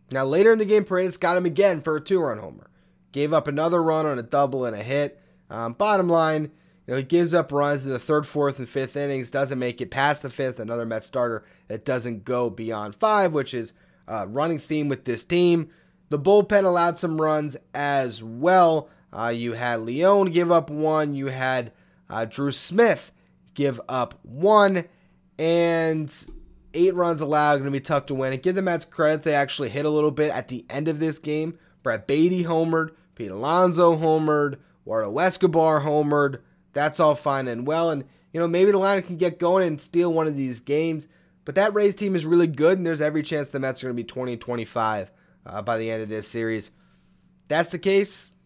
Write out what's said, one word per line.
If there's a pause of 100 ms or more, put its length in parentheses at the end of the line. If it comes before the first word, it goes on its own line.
(120)
Now,
later
in
the
game,
Paredes
got
him
again
for
a
two-run
homer. (440)
Gave
up
another
run
on
a
double
and
a
hit. (300)
Um,
bottom
line, (360)
you
know,
he
gives
up
runs
in
the
third,
fourth,
and
fifth
innings,
doesn't
make
it
past
the
fifth.
Another
Mets
starter (240)
that
doesn't
go
beyond
five,
which
is (380)
a
running
theme
with
this
team. (400)
The
bullpen
allowed
some
runs (160)
as
well. (240)
Uh,
you
had
Leone
give
up
one.
You
had, (360)
uh,
Drew
Smith (400)
give
up
one. (520)
And (640)
eight
runs
allowed,
gonna
be
tough
to
win.
And
give
the
Mets
credit,
they
actually
hit
a
little
bit
at
the
end
of
this
game. (240)
Brett
Baty
homered, (220)
Pete
Alonso
homered, (300)
Eduardo
Escobar
homered. (340)
That's
all
fine
and
well.
And, (280)
you
know,
maybe
the
lineup
can
get
going
and
steal
one
of
these
games. (360)
But
that
Rays
team
is
really
good,
and
there's
every
chance
the
Mets
are
gonna
be
twenty
twenty-five, (360)
uh,
by
the
end
of
this
series. (800)
That's
the
case. (140)